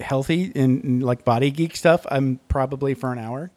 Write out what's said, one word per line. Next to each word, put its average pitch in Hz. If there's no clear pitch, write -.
healthy 160
and, 131
and, 127
like, 123
body 127
geek 160
stuff. 170
I'm 135
probably 135
for 131
an 123
hour 127